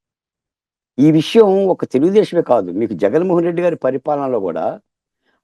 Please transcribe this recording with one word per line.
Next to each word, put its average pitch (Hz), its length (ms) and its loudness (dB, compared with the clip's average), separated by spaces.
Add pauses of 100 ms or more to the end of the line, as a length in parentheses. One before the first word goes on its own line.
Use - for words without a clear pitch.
(1000)
ఈ 156 120 4
విషయం 196 560 2
ఒక - 180 -2
తెలుగుదేశమే 175 560 0
కాదు, 110 300 0
మీకు 104 220 -4
జగన్మోహన్ 165 520 0
రెడ్డి 175 160 -4
గారి 175 140 0
పరిపాలనలో 135 640 -4
కూడా 92 420 -6 (640)